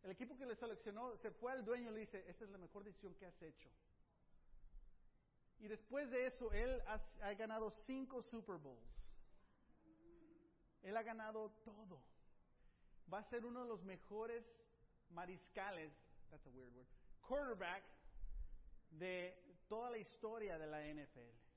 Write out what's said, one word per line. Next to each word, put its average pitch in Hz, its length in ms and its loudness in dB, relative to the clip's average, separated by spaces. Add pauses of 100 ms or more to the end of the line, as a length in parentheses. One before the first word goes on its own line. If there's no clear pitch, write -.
El 190 80 -4
equipo 247 260 -4
que 277 80 -4
le 226 120 4
seleccionó 226 600 0
se 214 120 0
fue 247 220 2
al 262 120 4
dueño 240 280 4
y - 20 0
le 220 60 2
dice, 196 280 -4
"Esta 180 160 -8
es 196 60 -8
la 196 80 -8
mejor 185 240 -6
decisión 196 320 -6
que 190 120 -12
has 175 140 -12
hecho." 147 300 -10 (1900)
Y 214 100 -6
después 247 420 2
de 254 160 8
eso, 254 260 2
él 233 340 8
ha, 214 140 4 (220)
ha 208 120 4
ganado 220 360 2 (160)
cinco 262 360 2
Super 180 340 -2
Bowls. 135 360 -6 (1900)
Él 196 140 2
ha 226 60 8
ganado 220 480 -2 (140)
todo. 202 380 -10 (1120)
Va 196 60 4
a 214 120 -2
ser 240 160 4
uno 240 160 0
de 240 60 0
los 196 160 0
mejores 220 600 0 (640)
mariscales, 180 840 -2 (360)
that's 151 180 -12
a 135 40 -12
weird 123 240 -10
word, 127 140 -12 (320)
quarterback 202 640 4 (1040)
de 180 520 0 (260)
toda 233 220 2
la 233 80 2
historia 214 600 0
de 156 80 0
la 151 200 2
N 151 160 0
F 127 180 -10
L. 117 140 -12 (220)